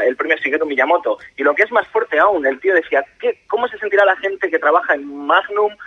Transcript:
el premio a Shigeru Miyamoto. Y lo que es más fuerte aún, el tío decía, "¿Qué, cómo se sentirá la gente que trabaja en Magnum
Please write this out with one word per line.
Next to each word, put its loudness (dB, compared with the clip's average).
el 0
premio -2
a -16
Shigeru -2
Miyamoto. 0
Y -4
lo 2
que 0
es 0
más 0
fuerte -2
aún, 2
el 0
tío 0
decía, 0
"¿Qué, -2
cómo -2
se -12
sentirá 2
la 4
gente -4
que 0
trabaja 2
en -6
Magnum 0